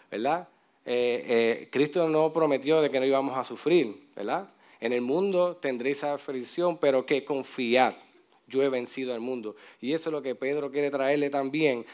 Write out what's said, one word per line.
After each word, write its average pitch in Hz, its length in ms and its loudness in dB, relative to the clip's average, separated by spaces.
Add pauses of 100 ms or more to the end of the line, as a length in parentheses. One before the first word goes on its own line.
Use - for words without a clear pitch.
(120)
¿verdad? 147 380 -2 (360)
Eh, 120 420 0
eh, 117 440 2
Cristo 147 380 2
no 156 240 2
prometió 156 480 4
de 143 80 4
que 131 100 0
no 131 60 0
íbamos 135 320 2
a 123 80 -4
sufrir, 127 680 0
¿verdad? 147 340 -6 (320)
"En 117 100 0
el 123 100 0
mundo 175 540 0
tendréis 135 480 -4
aflicción, 147 760 -4
pero 131 280 2
que 135 180 0
confiad, 127 720 2 (560)
yo 131 120 0
he 139 60 4
vencido 127 460 -4
al 113 80 -6
mundo". 120 340 -6 (240)
Y 135 140 -2
eso 165 160 -4
es - 20 -4
lo 147 100 -4
que 127 140 -4
Pedro 143 360 -4
quiere 143 200 0
traerle 139 380 0
también, 139 640 0